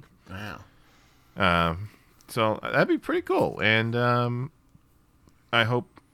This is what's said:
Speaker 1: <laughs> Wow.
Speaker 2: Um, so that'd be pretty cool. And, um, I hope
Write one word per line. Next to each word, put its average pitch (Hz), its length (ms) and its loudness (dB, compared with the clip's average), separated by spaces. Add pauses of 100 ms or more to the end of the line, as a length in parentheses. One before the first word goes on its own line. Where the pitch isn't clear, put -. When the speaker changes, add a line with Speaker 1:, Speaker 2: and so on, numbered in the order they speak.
Speaker 1:
<laughs> - 40 -20 (220)
Wow. 95 320 -12 (720)
Speaker 2:
Um, 85 540 2 (400)
so 110 340 0
that'd 135 240 0
be 330 100 0
pretty 339 240 -4
cool. 359 380 -2
And, 113 380 2
um, 120 520 0 (1040)
I 117 140 4
hope 120 340 -2 (140)